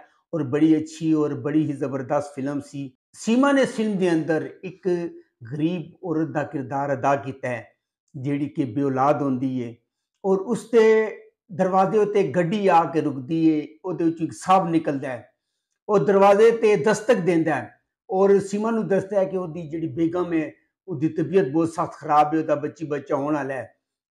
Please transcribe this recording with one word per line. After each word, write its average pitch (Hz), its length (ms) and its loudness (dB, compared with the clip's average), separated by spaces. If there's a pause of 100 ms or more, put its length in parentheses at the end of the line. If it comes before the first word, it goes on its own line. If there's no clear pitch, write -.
(320)
اور 160 100 -4
بڑی 151 340 4
اچھی 156 360 -4
اور 151 200 0
بڑی 147 360 -2
ہی 143 60 -4
زبردست 135 640 -4
فلم 139 260 -6
سی۔ 139 280 -12 (240)
سیما 254 380 2
نے 277 100 4
اس 254 140 0
فلم 220 160 -2
دے 180 180 0
اندر 156 380 0 (140)
ایک 185 260 -10 (640)
ਗਰੀਬ 165 540 -4
ਔਰਤ 160 220 -2
ਦਾ 139 160 -4
ਕਿਰਦਾਰ 139 500 -6
ਅਦਾ 139 220 0
ਕੀਤਾ 131 340 -6
ਹੈ, 113 180 -8 (480)
ਜਿਹੜੀ 143 340 -4
ਕਿ 147 160 -4
ਬੇਔਲਾਦ 139 560 0
ਹੁੰਦੀ 131 400 -2
ਏ 117 140 -10 (480)
ਔਰ 190 160 2
ਉਸ - 320 -6
ਦੇ 226 140 6 (680)
ਦਰਵਾਜ਼ੇ 185 440 2
ਉੱਤੇ 208 340 2
ਗੱਡੀ 180 360 0
ਆ 170 180 6
ਕੇ 156 160 -2
ਰੁਕਦੀ 147 480 -2
ਏ, 151 180 0 (180)
ਉਹਦੇ 175 180 -4
ਵਿੱਚੋਂ 165 220 0
ਇੱਕ 131 80 -6
ਸਾਹਬ 185 360 2
ਨਿਕਲਦਾ 147 400 -2
ਹੈ, 120 220 -12 (580)
ਉਹ 208 100 4
ਦਰਵਾਜ਼ੇ 202 520 6
ਤੇ 226 240 4
ਦਸਤਕ 208 440 2
ਦਿੰਦਾ 160 360 0
ਹੈ 123 160 -8 (380)
ਔਰ 196 300 4
ਸੀਮਾ 208 320 -4
ਨੂੰ 220 160 -2
ਦੱਸਦਾ 190 320 -2
ਹੈ 190 60 2
ਕਿ 185 120 -6
ਉਹਦੀ 170 320 -10
ਜਿਹੜੀ 160 180 -6
ਬੇਗਮ 165 460 -2
ਹੈ, 151 180 -2 (360)
ਉਹਦੀ 156 220 -4
ਤਬੀਅਤ 165 400 0
ਬਹੁਤ 160 240 0
ਸਖਤ 160 200 -4
ਖਰਾਬ 151 400 2
ਹੈ, 160 60 2
ਉਹਦਾ 151 160 0
ਬੱਚੀ 143 300 -8
ਬੱਚਾ 147 300 -4
ਹੋਣ 143 180 -2
ਵਾਲਾ 135 200 -4
ਹੈ 120 200 -10 (420)